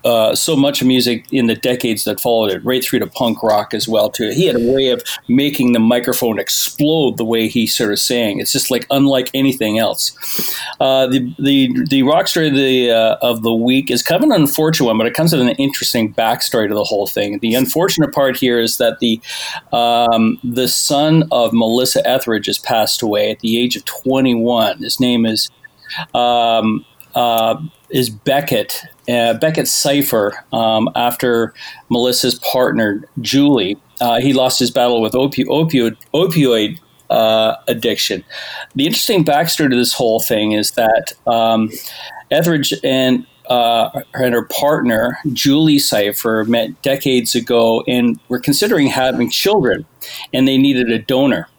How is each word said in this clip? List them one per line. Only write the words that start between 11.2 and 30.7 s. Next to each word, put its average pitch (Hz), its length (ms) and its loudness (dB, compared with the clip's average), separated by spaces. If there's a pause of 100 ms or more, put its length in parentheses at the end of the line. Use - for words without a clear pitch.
the, 135 300 2 (220)
the 135 120 2
rock 160 260 2
story 160 200 0
of 139 60 0
the, 131 360 2
uh, 113 300 4
of 117 220 -2
the 117 120 0
week 127 360 0
is 123 120 -2
kind 190 220 2
of 311 60 4
an 233 40 4
unfortunate 156 520 2
one, 110 100 2
but 113 100 2
it 117 60 -2
comes 165 220 2
with 135 80 2
an 123 140 2
interesting 127 580 -2
backstory 113 520 0
to 104 80 -2
the 104 80 0
whole 101 240 -2
thing. 101 340 -4
The 113 140 0
unfortunate 147 600 0
part 131 240 2
here 120 200 2
is 113 200 -2
that 117 220 0
the, 113 200 0 (500)
um, 117 720 2
the 123 240 -2
son 156 640 2
of 117 220 2
Melissa 117 560 2
Etheridge 117 380 -2
has 104 120 -4
passed 113 440 -2
away 107 300 0
at - 80 -10
the 113 200 -2
age 123 160 -2
of - 80 -14
twenty-one. 120 960 0
His - 200 -6
name 123 280 2
is, 107 240 -4 (640)
um, 117 680 2 (300)
uh, 117 460 0 (300)
is 127 180 0
Beckett, 123 760 -2 (260)
uh, 117 260 2
Beckett 151 320 0
Cipher, 139 840 0
um, 113 420 0